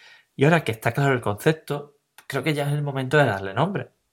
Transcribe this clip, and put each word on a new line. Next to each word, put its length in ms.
Y 80
ahora 200
que 80
está 200
claro 220
el 80
concepto, 760
creo 160
que 100
ya 140
es 60
el 100
momento 340
de 80
darle 300
nombre. 340